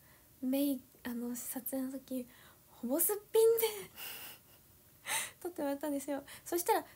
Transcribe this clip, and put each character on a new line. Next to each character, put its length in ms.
メ 220
イ-、 80
あ 100
の、 220
撮 260
影 120
の 80
時、 360
ほ 200
ぼ 120
す 140
っ 20
ぴ 120
ん 140
で 340
<laughs> 360
撮 80
っ 20
て 100
も 80
ら 60
っ 20
た 120
ん 40
で 60
す 120
よ。 120
そ 140
し 60
た 100
ら、 120